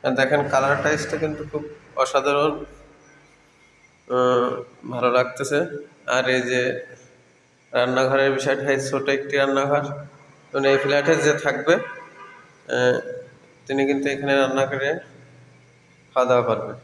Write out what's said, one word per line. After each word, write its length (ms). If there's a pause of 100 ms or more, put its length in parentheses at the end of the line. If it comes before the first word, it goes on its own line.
আর 120
দেখেন 340
কালার 340
টাইলসটা 340
কিন্তু 340
খুব 180 (260)
অসাধারণ, 680 (1400)
আহ, 540 (260)
ভালো 220
লাগতেছে। 480 (460)
আর 240
এই 120
যে 380 (920)
রান্নাঘরের 600
বিষয়টা, 400
এই 180
ছোট 200
একটি 280
রান্নাঘর, 460 (720)
মানে 180
এই 60
ফ্ল্যাটে 380
যে 180
থাকবে, 420
আহ, 1200 (680)
তিনি 180
কিন্তু 240
এখানে 300
রান্না 260
করে 340 (1120)
খাওয়া 120
দাওয়া 180
করবে। 300 (100)